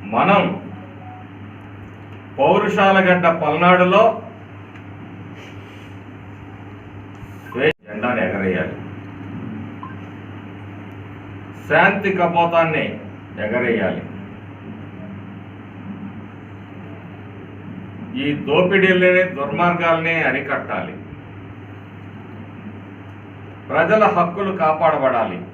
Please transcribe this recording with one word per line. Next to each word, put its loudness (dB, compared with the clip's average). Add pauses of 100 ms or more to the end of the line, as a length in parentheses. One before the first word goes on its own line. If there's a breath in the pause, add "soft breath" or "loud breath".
(160)
మనం 4 (1700)
పౌరుషాలగడ్డ 6
పల్నాడులో 6 (3500)
జెండాను 2
ఎగరేయాలి, 0 (3000)
శాంతి 6
కపోతాన్ని 4 (380)
ఎగరేయాలి, 2 (4000)
ఈ 0
దోపిడీలని, 4
దుర్మార్గాల్ని 2
అరికట్టాలి, -2 (2750)
ప్రజల 6
హక్కులు 4
కాపాడబడాలి. 4 (140)